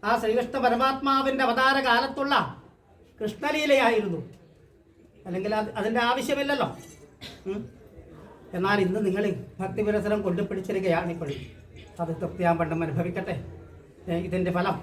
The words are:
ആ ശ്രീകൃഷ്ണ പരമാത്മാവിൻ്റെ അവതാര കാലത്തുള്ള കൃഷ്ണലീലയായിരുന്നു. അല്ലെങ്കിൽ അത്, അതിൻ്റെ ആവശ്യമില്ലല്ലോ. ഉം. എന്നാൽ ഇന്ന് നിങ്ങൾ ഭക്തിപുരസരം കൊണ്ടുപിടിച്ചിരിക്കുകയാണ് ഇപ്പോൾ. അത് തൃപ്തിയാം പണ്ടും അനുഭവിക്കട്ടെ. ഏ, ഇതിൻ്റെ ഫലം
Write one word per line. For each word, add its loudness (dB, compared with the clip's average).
ആ 4
ശ്രീകൃഷ്ണ 0
പരമാത്മാവിൻ്റെ 2
അവതാര 4
കാലത്തുള്ള 2
കൃഷ്ണലീലയായിരുന്നു. 2
അല്ലെങ്കിൽ -2
അത്, -4
അതിൻ്റെ 2
ആവശ്യമില്ലല്ലോ. 0
ഉം. -4
എന്നാൽ 2
ഇന്ന് 0
നിങ്ങൾ 2
ഭക്തിപുരസരം 0
കൊണ്ടുപിടിച്ചിരിക്കുകയാണ് 0
ഇപ്പോൾ. -6
അത് -4
തൃപ്തിയാം 2
പണ്ടും 0
അനുഭവിക്കട്ടെ. -2
ഏ, 0
ഇതിൻ്റെ 0
ഫലം 0